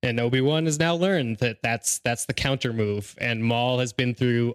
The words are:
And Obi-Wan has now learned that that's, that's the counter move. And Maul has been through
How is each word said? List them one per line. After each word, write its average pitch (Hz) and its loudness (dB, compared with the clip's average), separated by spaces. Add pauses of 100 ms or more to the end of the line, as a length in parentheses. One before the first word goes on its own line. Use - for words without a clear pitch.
And 120 0
Obi-Wan 131 2
has 151 0
now 165 2
learned 165 0
that 117 -2
that's, - -2
that's 120 -2
the 131 -4
counter 131 -2
move. 104 -2
And 117 -2
Maul 120 2
has 123 -2
been 123 0
through 120 2